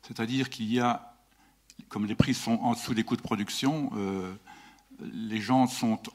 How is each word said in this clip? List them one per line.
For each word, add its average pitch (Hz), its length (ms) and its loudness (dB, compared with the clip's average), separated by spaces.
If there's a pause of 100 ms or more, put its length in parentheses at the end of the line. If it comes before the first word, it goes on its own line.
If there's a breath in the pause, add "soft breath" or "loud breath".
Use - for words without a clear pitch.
C'est-à-dire 127 480 -2
qu'il 110 220 -4
y 123 80 4
a, 120 340 0 (760 soft breath)
comme 104 180 -2
les 107 80 -2
prix - 180 6
sont 113 300 0
en 120 100 2
dessous 113 220 -2
des 113 80 2
coûts 123 120 0
de - 60 -8
production, 135 720 -2
euh, 98 380 -4 (800 loud breath)
les 110 260 -4
gens 123 280 4
sont 113 320 2 (160)